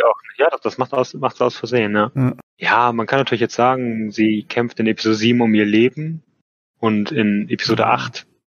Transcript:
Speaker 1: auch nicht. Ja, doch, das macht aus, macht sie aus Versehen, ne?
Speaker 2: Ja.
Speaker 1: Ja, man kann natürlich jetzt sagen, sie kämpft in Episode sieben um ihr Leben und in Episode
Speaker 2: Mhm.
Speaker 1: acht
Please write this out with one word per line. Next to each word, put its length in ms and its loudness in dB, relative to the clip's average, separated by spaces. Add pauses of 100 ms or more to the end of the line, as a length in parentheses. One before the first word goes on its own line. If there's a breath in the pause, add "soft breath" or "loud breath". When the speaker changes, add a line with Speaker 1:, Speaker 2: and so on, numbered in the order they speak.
Speaker 1:
auch 240 2
nicht. 120 -20
Ja, 120 4
doch, 80 -6
das 180 -4
macht 160 -4
aus, 220 -2
macht 220 -2
sie 80 0
aus 120 0
Versehen, 340 0
ne? 240 0
Speaker 2:
Ja. 200 0 (260)
Speaker 1:
Ja, 300 2
man 160 -4
kann 120 2
natürlich 220 -2
jetzt 140 -2
sagen, 560 0
sie 320 0
kämpft 380 -4
in 40 0
Episode 300 0
sieben 260 2
um 140 2
ihr 100 4
Leben 560 0 (560)
und 340 0
in 380 0
Episode 360 -2
Speaker 2:
Mhm. 40 0
Speaker 1:
acht 380 -4 (240)